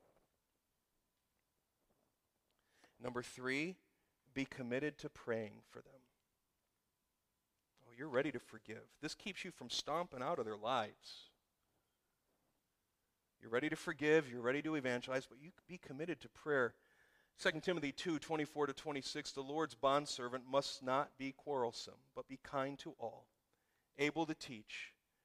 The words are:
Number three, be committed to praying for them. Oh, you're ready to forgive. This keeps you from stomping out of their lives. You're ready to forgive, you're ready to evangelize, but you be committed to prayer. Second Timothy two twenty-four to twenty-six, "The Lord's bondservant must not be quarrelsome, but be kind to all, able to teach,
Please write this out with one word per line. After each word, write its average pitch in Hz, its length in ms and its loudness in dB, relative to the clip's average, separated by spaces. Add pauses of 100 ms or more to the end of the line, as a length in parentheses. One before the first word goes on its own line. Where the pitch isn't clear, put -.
(3000)
Number 123 240 -4
three, 135 540 -2 (560)
be 135 120 0
committed 135 540 -2
to 151 100 -8
praying 110 600 -4
for 120 140 -14
them. - 180 -20 (1900)
Oh, 120 100 -20
you're 139 120 -2
ready 139 240 4
to - 80 -4
forgive. 110 440 -12 (160)
This 156 140 -6
keeps - 300 -8
you 185 80 -8
from 123 180 -10
stomping 147 520 -2
out 147 180 0
of 117 40 2
their 107 120 -4
lives. 110 720 -2 (2000)
You're 113 120 -8
ready 135 160 4
to 156 80 0
forgive, 151 520 4
you're 120 120 -6
ready 131 220 2
to 156 120 -2
evangelize, 131 520 0
but 120 120 -20
you 156 140 -18 (160)
be 175 100 -10
committed 147 440 -6
to 120 80 -16
prayer. 135 440 4 (640)
Second 165 260 2
Timothy 156 300 0
two 165 260 -2
twenty-four 147 480 0
to 135 60 0
twenty-six, 143 580 -4
"The 139 120 -4
Lord's 147 340 0
bondservant 135 720 4
must 135 360 2
not 135 340 2
be 135 140 -4
quarrelsome, 127 720 -2 (160)
but 127 100 -8
be 135 120 -12
kind 139 420 -2
to - 180 -12
all, - 300 -8 (680)
able 147 280 2
to 151 80 -2
teach, - 600 -12 (300)